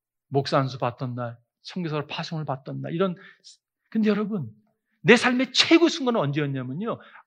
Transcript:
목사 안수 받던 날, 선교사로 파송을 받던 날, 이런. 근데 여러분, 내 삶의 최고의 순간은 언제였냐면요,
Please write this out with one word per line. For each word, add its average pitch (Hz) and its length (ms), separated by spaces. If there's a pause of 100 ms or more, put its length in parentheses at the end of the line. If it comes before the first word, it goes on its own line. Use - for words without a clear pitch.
(280)
목사 139 300
안수 131 200
받던 123 360
날, 120 240 (240)
선교사로 151 440
파송을 160 380
받던 139 380
날, 139 100
이런. 175 240 (720)
근데 220 200
여러분, 202 420 (480)
내 196 160
삶의 247 360
최고의 330 380
순간은 240 280
언제였냐면요, 143 800 (260)